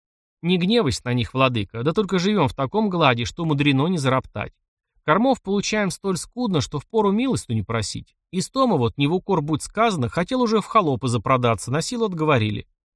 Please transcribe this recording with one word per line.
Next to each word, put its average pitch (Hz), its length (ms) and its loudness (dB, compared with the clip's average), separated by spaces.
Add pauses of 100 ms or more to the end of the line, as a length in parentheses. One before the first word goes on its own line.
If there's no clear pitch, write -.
(420)
Не 180 160 2
гневайся 180 460 2
на 123 100 -2
них, 120 180 -2
владыка, 120 500 0
да 160 100 2
только 196 260 0
живем 180 300 2
в - 60 -4
таком 196 360 -2
гладе, 135 340 2
что - 200 -6
мудрено 143 420 2
не 180 120 -2
зароптать. 131 540 -2 (540)
Кормов 226 340 2
получаем 202 500 -2
столь 190 260 -4
скудно, 196 440 -2
что 143 200 -4
впору 208 320 0
милостыню 196 520 -2
просить. 113 520 -6 (160)
Из - 180 -4
Тома 254 260 2
вот, 120 220 0
не 143 80 2
в 160 80 0
укор 180 260 0
будь 147 220 -2
сказано, 190 460 -2
хотел 247 340 -2
уже 220 180 2
в - 60 -6
холопы 143 400 0
запродаться, 120 640 0
на 147 100 0
силу 226 260 -4
отговорили. 147 600 0 (300)